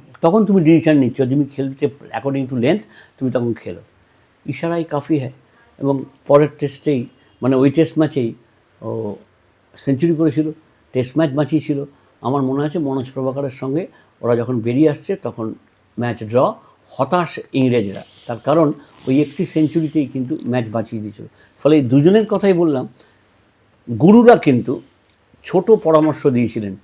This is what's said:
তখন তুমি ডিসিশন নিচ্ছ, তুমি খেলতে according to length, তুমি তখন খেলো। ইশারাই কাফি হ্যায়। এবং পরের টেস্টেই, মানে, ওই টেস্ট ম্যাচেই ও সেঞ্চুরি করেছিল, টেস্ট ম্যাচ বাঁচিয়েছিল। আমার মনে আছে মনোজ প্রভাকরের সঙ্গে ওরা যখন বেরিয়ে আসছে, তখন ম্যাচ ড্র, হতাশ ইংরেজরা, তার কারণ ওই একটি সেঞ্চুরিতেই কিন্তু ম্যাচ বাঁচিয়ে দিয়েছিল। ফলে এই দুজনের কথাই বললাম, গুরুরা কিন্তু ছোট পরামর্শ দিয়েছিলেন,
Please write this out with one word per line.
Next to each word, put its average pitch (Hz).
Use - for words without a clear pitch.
তখন 190
তুমি 196
ডিসিশন 156
নিচ্ছ, 127
তুমি 135
খেলতে 135
according 135
to 131
length, 143
তুমি 131
তখন 120
খেলো। 95
ইশারাই 165
কাফি 156
হ্যায়। 127
এবং 135
পরের 143
টেস্টেই, 147
মানে, 131
ওই 135
টেস্ট 151
ম্যাচেই 143
ও 110
সেঞ্চুরি 143
করেছিল, 156
টেস্ট 127
ম্যাচ 160
বাঁচিয়েছিল। 143
আমার 139
মনে 135
আছে 156
মনোজ 135
প্রভাকরের 135
সঙ্গে 135
ওরা 117
যখন 120
বেরিয়ে 127
আসছে, 185
তখন 113
ম্যাচ 117
ড্র, 127
হতাশ 170
ইংরেজরা, 120
তার 117
কারণ 151
ওই 135
একটি 151
সেঞ্চুরিতেই 156
কিন্তু 131
ম্যাচ 123
বাঁচিয়ে 107
দিয়েছিল। 107
ফলে 156
এই 143
দুজনের 151
কথাই 196
বললাম, 160
গুরুরা 208
কিন্তু 127
ছোট 180
পরামর্শ 156
দিয়েছিলেন, 113